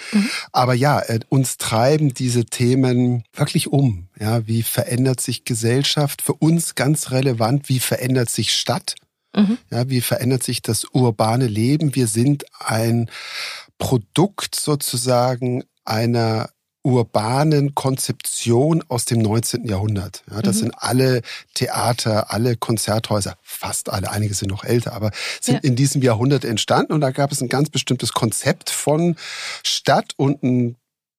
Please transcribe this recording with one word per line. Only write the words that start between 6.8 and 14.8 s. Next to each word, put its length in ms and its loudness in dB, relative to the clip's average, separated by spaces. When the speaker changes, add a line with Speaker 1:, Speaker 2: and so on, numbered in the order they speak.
Speaker 2:
relevant, 560 0
wie 100 2
verändert 520 0
sich 220 -2
Stadt? 440 -4
Speaker 1:
Mhm. 260 2
Speaker 2:
Ja, 180 -2
wie 120 2
verändert 420 0
sich 180 -4
das 300 -4
urbane 560 2
Leben? 480 0
Wir 140 2
sind 380 2
ein 500 0
Produkt 800 0
sozusagen 1080 0